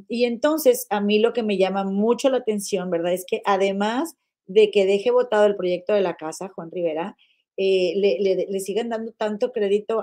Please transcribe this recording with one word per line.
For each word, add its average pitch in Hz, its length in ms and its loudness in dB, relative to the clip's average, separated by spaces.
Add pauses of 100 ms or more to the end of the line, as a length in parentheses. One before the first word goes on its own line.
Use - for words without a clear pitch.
y 240 160 0
entonces, 247 680 2
a 202 100 0
mí 208 180 2
lo 233 140 4
que 233 100 -4
me 208 160 -2
llama 190 260 0
mucho 220 460 0
la 254 80 0
atención, 202 520 -4
¿verdad? 170 220 0
Es 185 140 -4
que 220 180 -6
además 202 720 0 (300)
de 202 240 4
que 202 160 2
deje 202 240 0
votado 240 360 4
el 202 100 2
proyecto 180 360 -2
de 208 80 2
la 175 160 -2
casa, 165 320 -10
Juan 165 220 -14
Rivera, 170 460 -4 (420)
eh, 190 380 2
le, 196 240 2
le, 185 280 0
le 196 120 -4
siguen 208 280 -4
dando 226 240 -6
tanto 214 400 -4
crédito 208 500 0